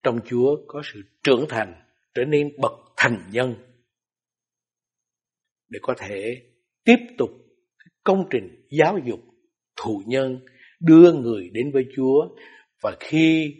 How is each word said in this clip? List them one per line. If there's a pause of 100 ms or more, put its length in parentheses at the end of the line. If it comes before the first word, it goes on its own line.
Trong
Chúa (100)
có (100)
sự (200)
trưởng
thành, (400)
trở
nên (100)
bậc (240)
thành
nhân (2250)
để
có
thể (420)
tiếp (200)
tục (760)
công
trình
giáo
dục, (560)
thụ
nhân, (400)
đưa
người
đến
với (120)
Chúa, (460)
và
khi